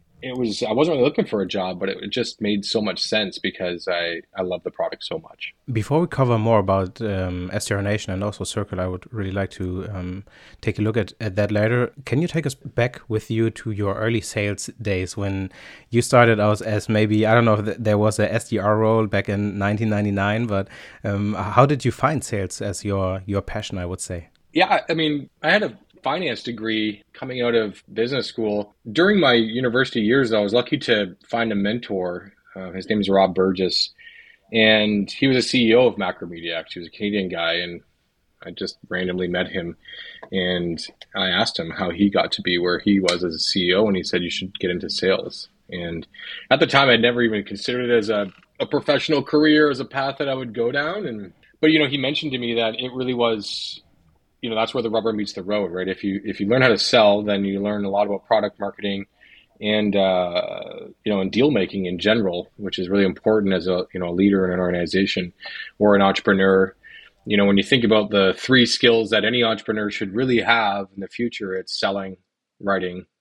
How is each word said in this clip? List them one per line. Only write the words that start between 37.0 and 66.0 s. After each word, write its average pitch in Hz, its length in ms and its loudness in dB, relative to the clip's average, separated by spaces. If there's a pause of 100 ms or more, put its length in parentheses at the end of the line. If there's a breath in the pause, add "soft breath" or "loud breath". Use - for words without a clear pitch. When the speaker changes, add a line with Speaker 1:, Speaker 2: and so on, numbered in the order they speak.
Speaker 1:
guy, 85 240 -2
and 87 280 -6 (640)
I 90 60 -14
just - 260 -8 (100)
randomly 90 400 -2
met 90 200 -2
him, 85 300 -8 (540 loud breath)
and 90 480 -2 (360)
I 98 140 -2
asked 95 280 0
him 82 140 -6
how 92 180 -4
he 98 220 2
got 90 220 0
to 104 100 -4
be 90 160 0
where 87 180 0
he 101 220 2
was 87 240 2
as 85 100 -2
a 82 60 -6
C 90 300 0
E 90 40 4
O, 104 140 4
and 95 100 2
he 87 60 -4
said, 90 180 -2
"You 87 80 -4
should - 300 -8
get 92 100 -2
into 87 220 -4
sales." - 580 -2 (200)
And 85 380 -8 (440 loud breath)
at 139 80 6
the 160 80 4
time, 135 220 4
I'd 117 120 6
never 120 200 2
even 110 220 0
considered 123 460 -4
it 120 80 6
as 104 120 0
a, 101 220 0 (280)
a 131 60 -2
professional 143 580 0
career, 151 460 6
as 131 100 -4
a 127 60 -6
path 135 340 -6
that 143 100 -4
I 135 40 0
would 127 200 -8
go 120 180 0
down. 156 360 -4
And, 104 260 -10 (260 soft breath)
but, 156 120 4
you 156 80 6
know, 147 80 2
he 139 100 -4
mentioned 143 360 -2
to 131 40 -2
me 117 180 -2
that 113 240 0
it 127 140 -6
really 127 200 -2
was, 117 680 -2 (600)
you 120 80 -4
know, 113 60 -4
that's 113 180 0
where 127 100 -2
the 113 80 -2
rubber 110 200 0
meets 107 220 -4
the 95 100 -10
road, 98 280 -2
right? 92 160 -4
If 92 160 -6
you, 101 200 -2
if 98 160 -6
you 98 80 -2
learn 127 140 4
how 131 60 6
to 110 100 4
sell, 104 460 4
then 101 220 0
you 98 160 -2
learn 104 220 -2
a 98 60 -4
lot 101 160 2
about 101 220 -6
product 104 320 0
marketing 101 480 -6 (520 soft breath)
and, 104 360 2
uh, 90 460 2 (640)
you 107 80 -2
know, 98 100 2
and 95 100 -2
deal 120 180 4
making 98 380 -2
in 90 100 -4
general, 95 600 0
which 101 200 -8
is 90 120 -4
really 98 160 4
important 98 480 2
as 87 140 0
a, 92 260 0
you 92 60 -6
know, 87 100 -4
a 87 40 -4
leader 95 320 4
in 90 80 0
an 90 60 0
organization 90 720 -2 (460 loud breath)
or 104 160 6
an 101 60 6